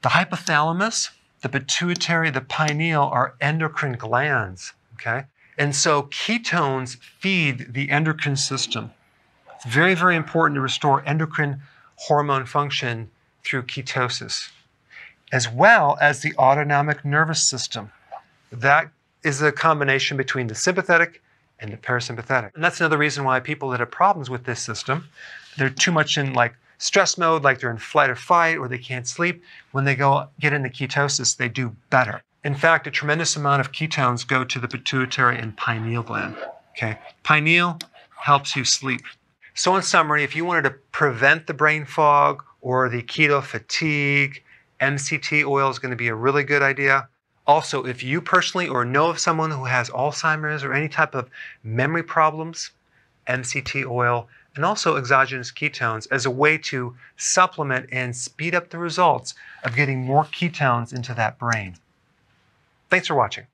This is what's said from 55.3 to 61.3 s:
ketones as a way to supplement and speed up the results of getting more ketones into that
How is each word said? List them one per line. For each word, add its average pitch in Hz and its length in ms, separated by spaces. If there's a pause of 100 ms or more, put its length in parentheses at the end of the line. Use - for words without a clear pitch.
ketones 117 580
as 131 160
a 135 40
way 147 280
to 127 360 (220)
supplement 143 760
and 127 220
speed 160 400
up 175 140
the 170 100
results 170 560 (300)
of 117 100
getting 135 260
more 135 240
ketones 131 680
into 123 200
that 110 240